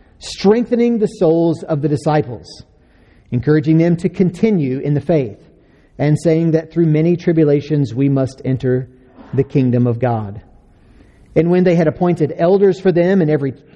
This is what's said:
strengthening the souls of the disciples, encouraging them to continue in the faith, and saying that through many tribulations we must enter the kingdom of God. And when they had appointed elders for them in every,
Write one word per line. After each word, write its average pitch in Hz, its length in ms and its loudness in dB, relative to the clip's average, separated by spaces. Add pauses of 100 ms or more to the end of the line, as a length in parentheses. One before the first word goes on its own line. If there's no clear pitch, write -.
(180)
strengthening 233 800 0
the 208 80 0
souls 165 560 0
of 151 180 -4
the 151 80 -2
disciples, 143 760 -4 (680)
encouraging 151 480 2
them 170 180 2
to 180 120 -2
continue 180 720 0
in 147 120 -2
the 143 80 -2
faith, 135 420 -2 (560)
and 147 240 2
saying 165 280 2
that 160 220 -2
through 170 140 0
many 160 300 2
tribulations 147 760 0
we 139 140 0
must 135 360 -2
enter 127 440 -2 (440)
the 131 120 0
kingdom 123 420 0
of 117 120 -2
God. 110 440 -6 (920)
And 165 160 2
when 180 140 2
they 175 120 2
had 165 100 2
appointed 160 500 -2
elders 185 440 2
for 190 120 2
them 175 300 2
in 151 80 0
every, 139 240 -2 (220)